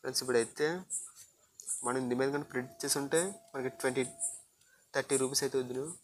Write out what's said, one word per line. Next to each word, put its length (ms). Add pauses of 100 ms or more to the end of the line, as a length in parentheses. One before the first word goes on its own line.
Friends, 240
ఇప్పుడైతే 440 (1160)
మనం 180
ఇంటి 180
మీద 140
కానీ 180
ప్రింట్ 280
చేసి 220
ఉంటే 180 (300)
మనకి 300
ట్వంటీ, 220 (920)
థర్టీ 300
రూపీస్ 220
అయితే 160
వద్దును. 260 (160)